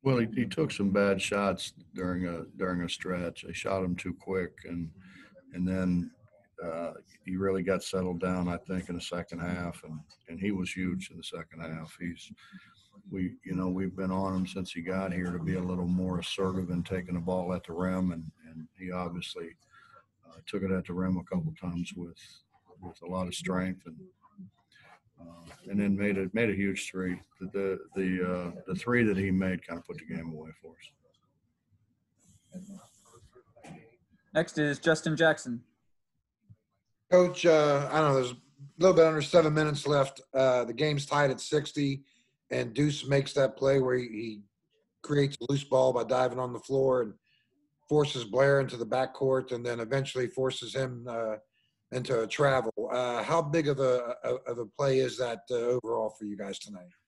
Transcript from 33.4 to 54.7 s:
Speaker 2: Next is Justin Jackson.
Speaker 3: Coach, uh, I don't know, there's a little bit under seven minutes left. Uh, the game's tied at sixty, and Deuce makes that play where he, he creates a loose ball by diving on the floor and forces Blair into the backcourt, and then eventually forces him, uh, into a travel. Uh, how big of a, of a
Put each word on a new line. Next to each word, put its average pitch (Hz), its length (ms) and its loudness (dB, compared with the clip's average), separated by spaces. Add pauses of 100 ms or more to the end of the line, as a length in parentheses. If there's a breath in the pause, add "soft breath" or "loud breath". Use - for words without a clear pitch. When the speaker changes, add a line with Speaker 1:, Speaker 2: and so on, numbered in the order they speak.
Speaker 2:
Next 160 240 0
is 147 200 2
Justin 160 380 2
Jackson. 143 460 2 (1500)
Speaker 3:
Coach, 180 360 6
uh, 147 440 6
I 156 100 4
don't 151 80 6
know, 135 120 6
there's 123 120 0
a 120 40 -14 (400)
little 180 180 8
bit 165 120 10
under 160 160 2
seven 160 280 6
minutes 151 360 2
left. 143 340 2 (100)
Uh, 131 320 4
the 117 100 -4
game's 147 340 0
tied 143 240 4
at 113 100 -4
sixty, 147 640 0 (480 soft breath)
and 123 200 -2
Deuce 143 360 0
makes 139 260 2
that 135 240 2
play 135 220 6
where 127 180 4
he, 123 60 0
he 107 380 -8 (600)
creates 143 400 2
a 120 100 -4
loose 139 120 2
ball 131 280 4
by 120 120 2
diving 123 340 2
on 123 160 -4
the 117 60 -8
floor 135 420 2
and 107 140 -4 (760)
forces 143 360 2
Blair 139 340 6
into 127 180 -2
the 113 80 -4
backcourt, 131 680 0
and 120 120 -6
then 120 140 -2
eventually 127 480 -2
forces 123 480 -2
him, 123 340 -4
uh, 113 280 -2 (540)
into 123 300 0
a 110 60 -2
travel. 131 440 2 (200)
Uh, 120 320 0
how 160 180 2
big 151 260 2
of 139 120 0
a, 123 340 2 (320)
of 120 140 -6
a 117 60 -4 (120)